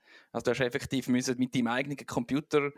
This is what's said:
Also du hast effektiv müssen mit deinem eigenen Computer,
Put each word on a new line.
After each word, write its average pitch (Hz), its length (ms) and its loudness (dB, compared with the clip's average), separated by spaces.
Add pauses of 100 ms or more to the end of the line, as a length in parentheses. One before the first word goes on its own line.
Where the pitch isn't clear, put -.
(320)
Also 117 140 -4
du 123 60 2
hast 117 80 2
effektiv 131 480 -2
müssen 123 300 2
mit 123 180 -2
deinem 120 120 2
eigenen 139 380 -2
Computer, 139 720 0